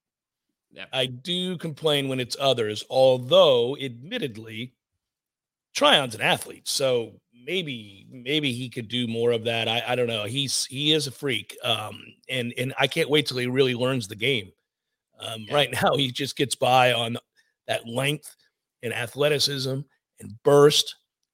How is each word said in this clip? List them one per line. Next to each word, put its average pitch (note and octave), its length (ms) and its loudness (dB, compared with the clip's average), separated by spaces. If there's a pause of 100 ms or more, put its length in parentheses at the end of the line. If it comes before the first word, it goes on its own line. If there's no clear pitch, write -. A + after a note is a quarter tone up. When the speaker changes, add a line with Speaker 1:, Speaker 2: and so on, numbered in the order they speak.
(720)
Speaker 1:
Yeah. F#2+ 200 -16
Speaker 2:
I C3 140 0
do F3 500 -6
complain D3 520 0
when C3 120 -2
it's A#2 180 -6
others, A#2 520 0
although, C3 880 6
admittedly, B2 960 -10 (1000)
Tryon's D3+ 400 2
an G#2+ 80 -12
athlete, - 460 -2
so A#2+ 520 -2 (240)
maybe, A#2+ 640 -8
maybe C3 420 -2
he B2 160 -8
could A2+ 200 -10
do A#2+ 180 -2
more A#2 240 0
of A2+ 140 -2
that. A2+ 240 -2
I, A#2 200 0
I B2 60 0
don't B2 140 2
know. A2 160 -4
He's, C3 420 -4
he D3 260 -2
is D3+ 140 0
a C#3 60 -8
freak, A2+ 500 -6
um, G#2+ 400 -4 (260)
and, B2 300 -4
and B2+ 200 -4
I C3+ 100 4
can't D#3+ 200 -2
wait D3 180 2
till B2+ 120 -6
he B2 80 -2
really B2+ 280 2
learns B2+ 340 -2
the G#2+ 80 -14
game. A2 340 -4 (680)
Um, A2+ 280 -12
Speaker 1:
Yeah. B2 60 -4
Speaker 2:
right C#3 160 2
<laughs> B2 120 -4
now, F3 140 2
he C3+ 140 0
just B2+ 260 -8
gets C#3 200 -2
by B2+ 360 4
on A#2 240 -2 (520)
that A2+ 180 -4
length C3+ 480 -4 (480)
and A#2 100 -6
athleticism C3+ 880 -2 (400)
and G2+ 220 -18
burst. C#3+ 540 6 (380)